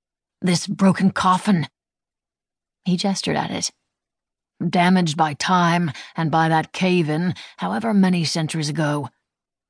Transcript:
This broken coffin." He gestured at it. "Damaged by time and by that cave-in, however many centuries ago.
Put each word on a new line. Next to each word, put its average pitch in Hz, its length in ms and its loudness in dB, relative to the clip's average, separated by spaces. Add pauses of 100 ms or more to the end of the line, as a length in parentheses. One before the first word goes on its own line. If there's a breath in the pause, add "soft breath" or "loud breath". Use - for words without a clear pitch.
(420)
This 180 260 0
broken 190 440 2
coffin." 185 580 0 (1120)
He 180 140 0
gestured 180 400 -2
at 160 140 -4
it. 180 200 -6 (960)
"Damaged 175 480 2
by 156 200 0
time 175 560 0 (240 loud breath)
and 165 140 -2
by 160 200 2
that 160 240 0
cave-in, 175 600 0 (220 loud breath)
however 214 360 -4
many 185 320 4
centuries 156 440 -4
ago. 147 400 -2 (600)